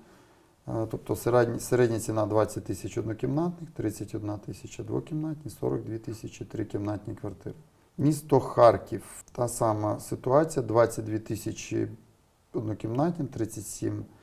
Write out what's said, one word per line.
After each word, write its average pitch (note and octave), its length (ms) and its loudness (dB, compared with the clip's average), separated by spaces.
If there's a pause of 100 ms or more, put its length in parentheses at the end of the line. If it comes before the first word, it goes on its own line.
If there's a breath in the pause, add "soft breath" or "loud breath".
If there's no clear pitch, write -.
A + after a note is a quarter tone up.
(680 loud breath)
Е, A2+ 220 -2
тобто A#2+ 260 -4
середня, A#2+ 420 4
середня A#2 420 4
ціна A2 260 0
двадцять G#2 380 2
тисяч G2+ 340 -8
однокімнатних, C#3+ 720 -2
тридцять G#2+ 440 -4
одна G#2 240 -6
тисяча G#2+ 440 -12
двокімнатні, D3 680 -6
сорок B2 340 -2
дві A2 140 -6
тисячі A2+ 460 -12
трикімнатні G#2 720 -6
квартири. - 420 -10 (420 soft breath)
Місто D3 420 4
Харків, - 920 4
та A#2+ 160 -2
сама G#2+ 520 0
ситуація, C3 680 0
двадцять A2+ 380 4
дві G#2+ 140 -2
тисячі A2 720 -4 (640)
однокімнатні, B2 760 -2
тридцять G#2+ 400 -6
сім G#2 380 -6 (180 loud breath)